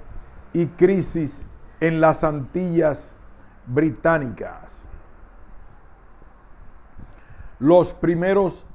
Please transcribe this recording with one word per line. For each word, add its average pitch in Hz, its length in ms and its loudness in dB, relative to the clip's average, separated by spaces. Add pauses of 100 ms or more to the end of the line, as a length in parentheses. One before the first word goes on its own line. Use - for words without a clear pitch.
(540)
y 170 100 2
crisis 170 760 0 (360)
en 160 220 2
las 160 240 4
Antillas 156 920 -2 (480)
Británicas. 127 1200 -2 (2750)
Los 165 340 6
primeros 175 720 0 (100)